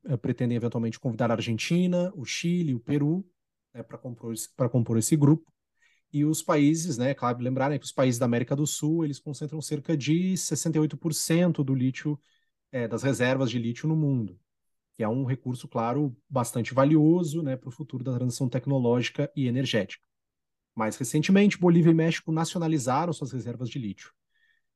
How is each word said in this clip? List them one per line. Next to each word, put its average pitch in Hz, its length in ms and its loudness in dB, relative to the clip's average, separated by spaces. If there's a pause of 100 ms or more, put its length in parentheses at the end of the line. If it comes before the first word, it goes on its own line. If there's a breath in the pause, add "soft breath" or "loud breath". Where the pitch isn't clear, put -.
eh, 156 120 -2
pretendem 123 380 -2
eventualmente 113 440 -4
convidar 117 320 -2
a - 20 2
Argentina, 175 800 0
o 139 80 -10
Chile, 170 520 -2
o 113 40 -6
Peru, 147 460 0 (480)
né, 117 80 -14
pra - 160 -16
compor 117 360 -10
esse, - 220 -10
pra 123 140 0
compor 117 280 2
esse 113 180 2
grupo. 147 360 4 (600)
E 147 120 0
os 156 200 0
países, 156 540 2
né, 131 160 0
cabe 123 300 -2
lembrar, 131 260 0
né, 147 100 -2
que - 60 -10
os - 60 -12
países 127 280 2
da 131 60 2
América 120 300 0
do 147 120 0
Sul, 160 380 -2
eles 143 140 -6
concentram 151 420 -10
cerca 151 360 -4
de 165 400 0
sessenta 156 400 -2
e 156 40 4
oito 151 160 -2
por 160 160 -4
cento 165 500 2
do 135 100 -2
lítio, 131 460 -2 (520)
eh, 120 160 -4
das 107 140 -6
reservas 127 480 2
de 120 80 -4
lítio 117 300 -4
no 160 80 0
mundo, 135 420 0 (560)
que - 80 -12
é 107 60 0
um 127 160 -2
recurso, 127 440 -6
claro, 127 480 -2 (140)
bastante 135 440 -2
valioso, 156 680 4
né, 131 140 -4
pro 127 160 -12
futuro 131 320 -10
da 127 100 -4
transição 123 360 -2
tecnológica 127 840 0
e 131 120 0
energética. 120 560 -2 (720)
Mais 110 200 -4
recentemente, 190 640 4
Bolívia 170 320 6
e 165 60 6
México 160 360 0
nacionalizaram 160 800 -2
suas 139 200 -8
reservas 120 360 -8
de 139 120 -8
lítio. 101 320 -10 (640)